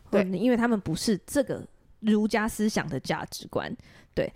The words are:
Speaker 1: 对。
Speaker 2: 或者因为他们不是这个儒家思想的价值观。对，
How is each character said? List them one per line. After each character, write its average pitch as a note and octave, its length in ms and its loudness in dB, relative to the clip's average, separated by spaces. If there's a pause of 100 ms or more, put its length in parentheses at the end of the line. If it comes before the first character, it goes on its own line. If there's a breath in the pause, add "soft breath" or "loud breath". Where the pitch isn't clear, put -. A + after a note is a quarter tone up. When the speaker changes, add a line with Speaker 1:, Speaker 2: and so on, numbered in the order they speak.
(100)
Speaker 1:
对。 G3+ 140 4
Speaker 2:
或 F#3 60 -6
者 F#3+ 60 -2
因 A3+ 140 2
为 B3 60 4
他 A#3 100 2
们 A3+ 140 2
不 D#3+ 140 -2
是 F3+ 320 0
这 C#4 180 0
个 - 180 -6 (380)
儒 G#3+ 260 4
家 G#3+ 220 0
思 G#3+ 200 0
想 G3 200 -2
的 C#3 100 -4
价 - 280 -4
值 - 220 -14
观。 - 260 -4 (400 loud breath)
对， - 220 -2